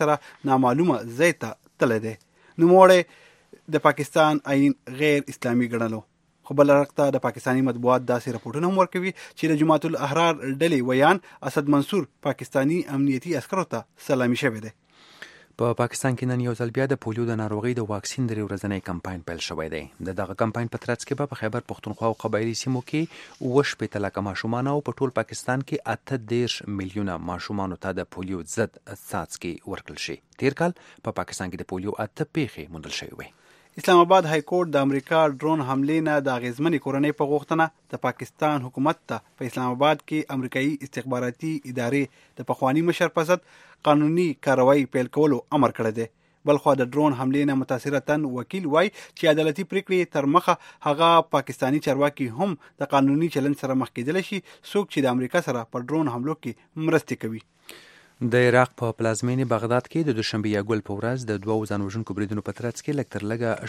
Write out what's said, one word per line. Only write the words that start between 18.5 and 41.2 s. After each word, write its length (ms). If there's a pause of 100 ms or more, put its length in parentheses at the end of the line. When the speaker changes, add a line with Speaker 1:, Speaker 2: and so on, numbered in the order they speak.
Speaker 2:
کمپاین 400
پیل 160
شوی 300
دی. 60 (280)
د 100
دغه 240
کمپاین 320
په 80
ترڅ 240
کې 140
به 100
په 120
خیبر 280
پښتونخوا 400
او 140
قبایلي 380
سیمو 280
کې 560
اووه 240
شپېته 360
لکه 200
ماشومان 460
او 180
په 100
ټول 200
پاکستان 440
کې 300
اته 260 (120)
دېرش 260 (220)
میلیونه 360 (140)
ماشومانو 560
ته 140
د 80 (100)
پولیو 260
ضد 400
څاڅکي 680 (180)
ورکړل 340
شي. 140 (240)
تیر 180
کال 160
په 420
پاکستان 300
کې 140
د 100
پولیو 320
اته 300
پیښې 400
موندل 240
شوې 180
وې. 100 (520)
Speaker 1:
اسلام 260
آباد 240
های 200
کورټ 240
د 140
امریکا 400
ډرون 400
حملې 400
نه 180
د 120
اغیزمنې 460
کورنۍ 360
په 120
غوښتنه 640
د 140
پاکستان 580
حکومت 340 (120)
ته 120 (160)
په 120
اسلام 240
آباد 320
کې 280
امریکایي 360 (160)
استخباراتي 720